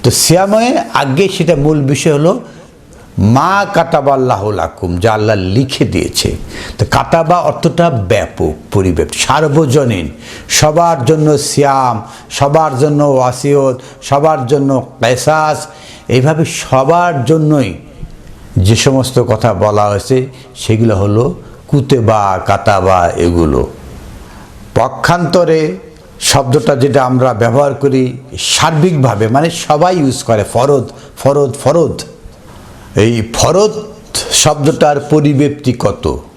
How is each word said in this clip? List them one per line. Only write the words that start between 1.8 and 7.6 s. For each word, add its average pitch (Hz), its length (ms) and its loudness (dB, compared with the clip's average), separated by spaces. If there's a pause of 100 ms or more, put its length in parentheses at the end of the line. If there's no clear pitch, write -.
বিষয় 143 320 0
হলো 160 260 0 (800)
মা 156 540 2
কাতাবাল্লাহু 131 760 0
লাকুম, 87 460 -4
যা 110 160 2
আল্লাহ 107 220 0
লিখে 110 500 -2
দিয়েছে। - 520 -4 (400)
তো - 140 0
কাতাবা 165 480 0
অর্থটা 160 500 0